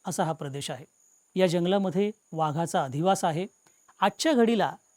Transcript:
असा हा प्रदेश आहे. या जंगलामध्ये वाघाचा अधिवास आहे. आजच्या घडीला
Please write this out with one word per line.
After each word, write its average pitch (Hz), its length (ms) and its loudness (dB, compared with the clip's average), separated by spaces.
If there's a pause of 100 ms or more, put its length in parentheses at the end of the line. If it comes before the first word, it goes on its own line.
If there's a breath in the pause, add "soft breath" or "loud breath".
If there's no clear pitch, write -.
असा 180 180 -2
हा 160 80 0
प्रदेश 143 400 -8
आहे. 135 140 -12 (500)
या 185 120 4
जंगलामध्ये 185 640 0 (200)
वाघाचा 160 520 -2
अधिवास 175 420 0
आहे. 170 200 -2 (540 soft breath)
आजच्या 208 340 0
घडीला 214 420 2 (220)